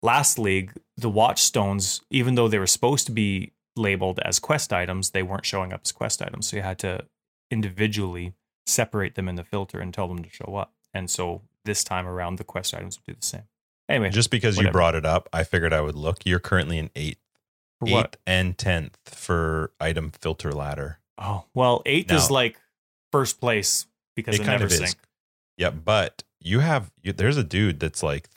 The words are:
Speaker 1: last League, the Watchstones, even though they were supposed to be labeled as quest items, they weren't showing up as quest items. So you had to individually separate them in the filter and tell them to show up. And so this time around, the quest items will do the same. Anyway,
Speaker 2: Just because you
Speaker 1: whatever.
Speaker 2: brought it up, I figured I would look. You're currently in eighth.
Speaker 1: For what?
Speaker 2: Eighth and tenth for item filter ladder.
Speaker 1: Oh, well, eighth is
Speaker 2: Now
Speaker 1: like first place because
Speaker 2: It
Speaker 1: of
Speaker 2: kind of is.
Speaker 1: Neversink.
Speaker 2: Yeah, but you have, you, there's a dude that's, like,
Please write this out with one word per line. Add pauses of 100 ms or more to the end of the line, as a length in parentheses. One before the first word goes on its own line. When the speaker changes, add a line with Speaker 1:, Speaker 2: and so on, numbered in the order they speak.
Speaker 1:
last
League, (240)
the
Watchstones,
even
though
they
were
supposed
to
be (260)
labeled
as
quest
items,
they
weren't
showing
up
as
quest
items.
So
you
had
to (440)
individually (320)
separate
them
in
the
filter
and
tell
them
to
show
up. (220)
And
so (220)
this
time
around,
the
quest
items
will
do
the
same. (460)
Anyway,
Speaker 2:
Just
because
you
Speaker 1:
whatever.
Speaker 2:
brought
it
up,
I
figured
I
would
look.
You're
currently
in
eighth. (580)
Speaker 1:
For
what?
Speaker 2:
Eighth (100)
and
tenth
for
item
filter
ladder. (200)
Speaker 1:
Oh, (100)
well,
eighth
is
Speaker 2:
Now
Speaker 1:
like (540)
first
place (300)
because
Speaker 2:
It
Speaker 1:
of
Speaker 2:
kind
of
is.
Speaker 1:
Neversink. (640)
Speaker 2:
Yeah,
but (160)
you
have, (120)
you,
there's
a
dude
that's,
like,